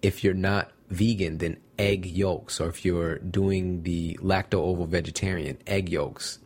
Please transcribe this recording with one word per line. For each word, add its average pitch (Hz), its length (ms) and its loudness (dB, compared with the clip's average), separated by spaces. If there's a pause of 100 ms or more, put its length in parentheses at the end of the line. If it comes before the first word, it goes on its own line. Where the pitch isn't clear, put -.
If 98 200 0
you're 95 120 4
not 95 360 0 (180)
vegan, 95 500 0
then 82 180 -2 (220)
egg 101 260 2
yolks, 82 560 -2
or 82 80 0
if - 160 -8
you're 85 320 0
doing 92 640 0
the 85 400 -2
lacto-ovo 92 640 2
vegetarian, 82 800 -2
egg 98 240 0
yolks. 73 560 -4